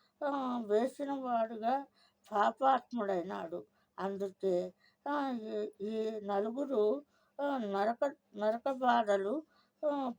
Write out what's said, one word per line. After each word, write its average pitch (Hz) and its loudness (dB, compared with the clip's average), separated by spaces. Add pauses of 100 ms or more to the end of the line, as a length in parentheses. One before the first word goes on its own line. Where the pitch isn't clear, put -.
(260)
ఆ, 254 -2
వేసిన 262 0
వాడుగా 240 -2 (460)
పాపాత్ముడైనాడు. 202 0 (340)
అందుకే, 190 -2 (360)
ఆ, 285 0
ఈ, 214 -4 (100)
ఈ 220 -2
నలుగురు, 220 0 (360)
ఆ, 285 0
నరక, 220 0 (200)
నరక 220 0
బాధలు, 240 2 (420)
ఆ, 277 0